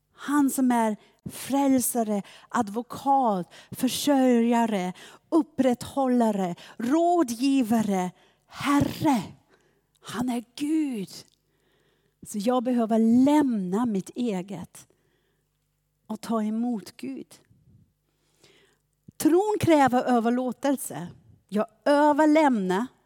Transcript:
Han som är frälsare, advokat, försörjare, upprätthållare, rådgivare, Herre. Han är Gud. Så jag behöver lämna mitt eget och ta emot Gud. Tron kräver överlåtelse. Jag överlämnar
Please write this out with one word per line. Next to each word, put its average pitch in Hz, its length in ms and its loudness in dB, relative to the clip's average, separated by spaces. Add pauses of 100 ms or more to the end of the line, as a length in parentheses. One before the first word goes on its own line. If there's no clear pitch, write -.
(140)
Han 277 360 0
som 254 220 0
är 220 260 0 (280)
frälsare, 247 960 -2 (260)
advokat, 226 1040 -2 (180)
försörjare, 233 1200 0 (360)
upprätthållare, 247 1300 0 (220)
rådgivare, 240 1300 0 (360)
Herre. 285 760 0 (800)
Han 247 280 -6
är 240 140 -4 (120)
Gud. 294 540 -4 (1160)
Så - 100 -10
jag 240 260 0
behöver 233 360 0 (260)
lämna 247 600 2
mitt 202 300 -4
eget 196 720 -8 (1200)
och 220 140 -12
ta 226 220 -2
emot 226 540 -4
Gud. 262 300 -12 (1900)
Tron 370 420 2
kräver 269 440 2
överlåtelse. 240 1040 -2 (400)
Jag 208 180 -2 (200)
överlämnar 285 1040 4 (180)